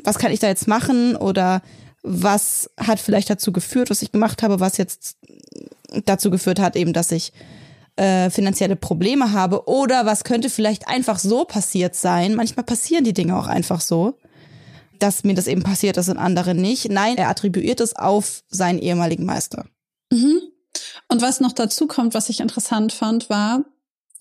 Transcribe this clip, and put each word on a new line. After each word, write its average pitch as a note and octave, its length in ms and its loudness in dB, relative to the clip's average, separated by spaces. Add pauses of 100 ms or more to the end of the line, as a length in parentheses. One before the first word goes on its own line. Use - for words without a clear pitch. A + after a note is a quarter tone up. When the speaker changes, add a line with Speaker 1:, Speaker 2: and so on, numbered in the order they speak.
Speaker 1:
was G3+ 140 0
kann - 140 0
ich G#3+ 80 -2
da A3 80 2
jetzt F#3+ 200 0
machen A#3+ 480 2
oder F#3 460 0 (420)
was G3 640 0 (100)
hat A3 200 0
vielleicht G3+ 300 0
dazu G3 220 -2
geführt, A#3+ 380 0
was G3+ 120 -2
ich G#3+ 100 -8
gemacht - 320 0
habe, G3+ 160 2
was F#3+ 180 0
jetzt - 400 -6 (880)
dazu G3 260 2
geführt F#3 280 0
hat, F3+ 160 2
eben, E3+ 180 0
dass E3+ 180 0
ich, E3 220 -4 (640)
äh, F#3 320 2
finanzielle G3 460 2
Probleme A3 580 0
habe F#3 340 0
oder B3+ 380 2
was G#3 180 0
könnte A#3+ 280 0
vielleicht G#3+ 360 -2
einfach B3 300 -2
so A#3+ 280 0
passiert F3+ 500 -2
sein. F3+ 400 2
Manchmal A#3 280 -2
passieren C#4+ 400 0
die A3 100 2
Dinge F3+ 240 0
auch - 100 -4
einfach F3 340 -2
so, F3 320 0 (840)
dass G3+ 240 0
mir G3+ 100 4
das F3+ 140 0
eben E3+ 160 0
passiert G3 340 0
ist F3+ 100 0
und F#3 100 0
andere F3+ 360 0
nicht. G#3 380 0
Nein, G#3+ 260 0
er F3+ 120 0
attribuiert F3+ 520 -2
es A3+ 140 -2
auf - 540 0
seinen F3+ 300 0
ehemaligen F3 460 0
Meister. - 400 -6 (460)
Speaker 2:
Mhm. C#4+ 300 4 (640)
Und A#3+ 160 2
was C4 160 0
noch B3 140 2
dazu B3 340 0
kommt, A#3 260 0
was A3 160 -2
ich A3 100 -4
interessant A3 540 -2
fand, A3+ 380 -2
war, G#3+ 320 0 (580)